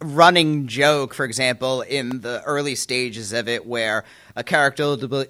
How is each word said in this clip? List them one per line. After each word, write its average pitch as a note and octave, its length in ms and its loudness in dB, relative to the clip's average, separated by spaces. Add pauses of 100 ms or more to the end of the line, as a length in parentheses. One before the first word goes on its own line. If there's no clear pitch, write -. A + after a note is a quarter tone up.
running D#3 640 4
joke, C#3 460 2
for C#3 120 -4
example, B2+ 560 -2
in B2+ 400 -4
the A#2 220 -8
early C#3+ 320 -4
stages A2+ 580 -6
of A#2 160 -2
it, A2 180 -4
where A2 380 -2 (320)
a A#2+ 60 -6
character D3 420 2
will C#3+ 100 0
de-, C3 340 -4